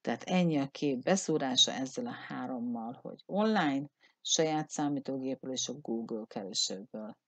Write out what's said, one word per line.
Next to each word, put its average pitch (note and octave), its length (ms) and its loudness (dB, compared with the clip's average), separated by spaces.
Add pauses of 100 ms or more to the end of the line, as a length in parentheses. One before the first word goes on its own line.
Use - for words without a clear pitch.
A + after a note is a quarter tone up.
Tehát A#2 220 -2
ennyi F3 360 4
a C3+ 100 2
kép C3+ 340 0
beszúrása D#3 680 4
ezzel C3 340 -4
a A#2+ 100 -6 (120)
hárommal, B2 720 -6
hogy - 240 -12
online, F3+ 600 2 (360)
saját D#3 460 2
számítógépről C3+ 840 -2
és - 160 -2
a B2+ 120 -8
Google A2+ 460 -4
keresőből G#2 920 -6 (120)